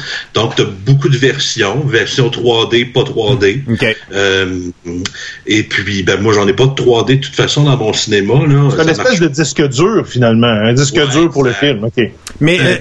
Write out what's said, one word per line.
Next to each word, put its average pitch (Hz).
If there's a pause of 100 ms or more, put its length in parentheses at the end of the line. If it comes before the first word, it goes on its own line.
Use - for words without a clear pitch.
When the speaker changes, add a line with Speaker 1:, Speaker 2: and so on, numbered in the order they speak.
(340)
Speaker 1:
Donc, 110
t'as 117
beaucoup 104
de 131
versions, 117
version 113
trois 113
D, 120
pas 120
trois 104
D. 110
Speaker 2:
Ok. 117 (280)
Speaker 1:
Euh, 95 (880)
et 107
puis, 98
ben, 95
moi, 107
j'en 101
ai 98
pas 123
de 135
trois 123
D 135
de 139
toute -
façon 131
dans 135
mon 107
cinéma, 104 (140)
là. 143
Speaker 3:
C'est -
une 160
Speaker 1:
Ça 165
Speaker 3:
espèce 156
Speaker 1:
marche 240
Speaker 3:
de 170
disque 147
dur, 156
finalement. 117
Un 113
disque 143
Speaker 1:
Ouais, 147
Speaker 3:
dur 160
pour 139
le 123
Speaker 1:
exact. 143
Speaker 3:
film, 110
ok. 113 (300)
Speaker 2:
Mais, 165
Speaker 1:
Un 135
Speaker 2:
euh, 180